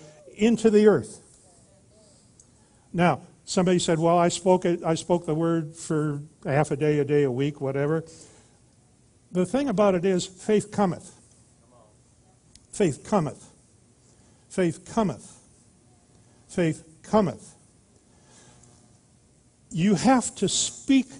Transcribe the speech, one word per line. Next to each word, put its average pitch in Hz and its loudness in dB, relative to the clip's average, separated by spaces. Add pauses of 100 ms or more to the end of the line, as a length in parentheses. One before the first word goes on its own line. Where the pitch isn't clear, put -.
(360)
into 220 2
the 214 6
earth. 170 2 (1700)
Now, 170 2 (220)
somebody 185 0
said, 175 0
"Well, 170 2
I 175 2
spoke 185 2
it, 175 -2
I 165 0
spoke 170 -2
the 156 -4
word 165 -2
for 151 -4 (240)
half 147 0
a 156 -4
day, 151 0
a 143 0
day, 147 2
a 135 0
week, 139 -4
whatever." 143 -4 (1300)
The 180 -2
thing 277 -2
about 202 2
it 170 -2
is, 185 0
faith - -2
cometh. 185 -4 (1600)
Faith 175 -2
cometh. 160 -4 (1000)
Faith - -4
cometh. - -6 (1080)
Faith 165 -4 (180)
cometh. - -2 (2250)
You 190 0
have 240 2
to 196 -4
speak - 0 (120)